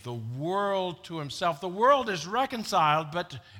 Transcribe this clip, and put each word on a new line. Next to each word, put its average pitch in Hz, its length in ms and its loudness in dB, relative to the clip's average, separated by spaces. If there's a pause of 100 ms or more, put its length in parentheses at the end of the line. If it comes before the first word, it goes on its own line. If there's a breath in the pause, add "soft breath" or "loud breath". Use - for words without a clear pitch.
the 123 100 -8
world 180 920 -2
to 165 140 -8
himself. 151 400 -2
The 190 80 -6
world 233 420 4
is 165 160 -4
reconciled, 185 880 2
but, 175 260 -4 (220 loud breath)